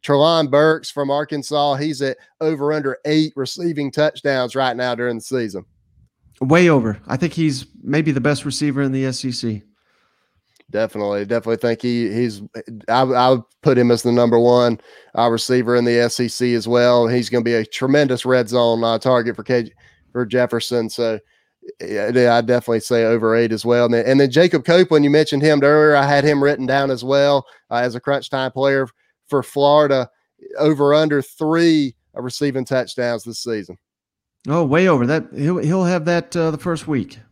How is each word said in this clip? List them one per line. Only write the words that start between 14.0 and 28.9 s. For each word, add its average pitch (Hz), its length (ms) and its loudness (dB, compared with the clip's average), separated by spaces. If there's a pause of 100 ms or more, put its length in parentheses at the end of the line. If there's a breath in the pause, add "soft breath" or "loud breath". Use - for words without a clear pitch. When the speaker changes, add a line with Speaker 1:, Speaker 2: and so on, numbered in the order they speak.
Speaker 1:
the 123 80 0
number 120 300 4
one, 120 400 4 (360 loud breath)
uh, 120 120 2
receiver 120 480 0
in 120 80 2
the 120 140 2
S 120 200 0
E 123 80 -2
C 123 280 -2
as 110 120 -4
well. 120 400 4
He's 120 220 -2
gonna 117 160 0
be 117 100 0
a 110 120 -2
tremendous 131 580 0
red 123 240 2
zone, 117 340 2
uh, 113 160 0
target 120 380 0
for 107 80 -12
K-, 120 260 -2 (420 soft breath)
for 123 120 -4
Jefferson. 120 640 -2
So, 113 320 -4 (600)
yeah, 101 320 -6
yeah, 120 240 4
I'd 117 100 0
definitely 120 340 0
say 117 240 0
over 113 320 2
eight 117 160 0
as 107 120 -6
well. 120 200 2
And 120 100 2
then, 113 120 0
and 135 120 4
then 139 120 4
Jacob 160 340 2
Copeland, 170 400 4
you 143 60 2
mentioned 147 320 2
him 151 200 4
earlier. 151 320 6
I 143 120 4
had 143 180 2
him 147 180 2
written 139 240 0
down 135 240 0
as 123 140 -6
well, 139 420 2 (240 soft breath)
uh, 117 60 -4
as 120 180 -2
a 123 60 -10
crunch 139 300 -4
time 131 200 -4
player 135 380 0 (400)